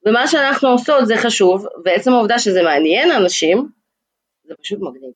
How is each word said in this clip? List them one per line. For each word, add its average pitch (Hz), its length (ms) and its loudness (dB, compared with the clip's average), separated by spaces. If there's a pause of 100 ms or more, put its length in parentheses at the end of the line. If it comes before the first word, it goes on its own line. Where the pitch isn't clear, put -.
ומה 233 200 2
שאנחנו 277 420 0
עושות 247 380 2
זה 220 100 0
חשוב, 196 500 0 (180)
ועצם 190 280 0
העובדה 233 260 0
שזה 190 240 0
מעניין 165 480 0
אנשים, 196 580 0 (760)
זה 156 180 -18
פשוט 208 180 -10
מגניב. 131 360 -14